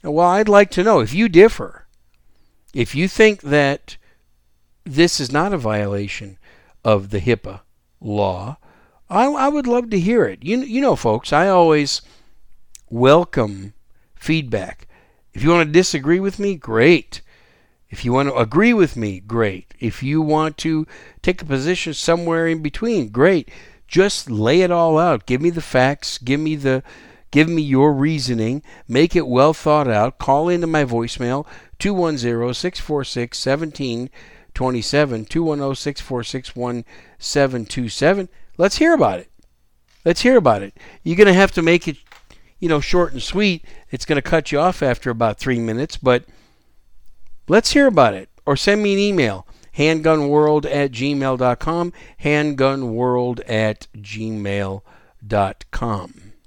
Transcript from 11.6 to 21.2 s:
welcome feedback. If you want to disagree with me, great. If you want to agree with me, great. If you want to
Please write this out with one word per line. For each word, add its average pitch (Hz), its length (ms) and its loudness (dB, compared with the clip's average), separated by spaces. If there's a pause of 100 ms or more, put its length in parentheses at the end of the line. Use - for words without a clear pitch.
welcome 117 880 2 (400)
feedback. 120 720 -6 (460)
If 107 100 -8
you 151 80 4
want 170 160 4
to 147 60 -6
disagree 165 480 2
with 196 180 -6
me, 202 160 -4
great. 131 680 0 (680)
If - 140 -14
you 120 80 -2
want 139 160 0
to 135 80 -4
agree 143 360 2
with 190 240 2
me, 101 240 -6
great. 104 580 -4
If 113 240 -6
you 147 180 -2
want 156 380 -2
to 160 280 -2 (360)